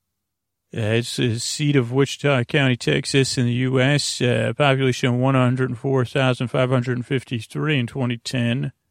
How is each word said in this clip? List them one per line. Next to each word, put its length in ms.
Uh, 40
it's 380
the 200
seat 380
of 160
Wichita 520
County, 320
Texas, 640
in 80
the 60
U 280
S. 400
Uh, 360
population 640
one 160
hundred 420
four 260
thousand 440
five 220
hundred 360
fifty-three 720
in 80
twenty 300
ten. 560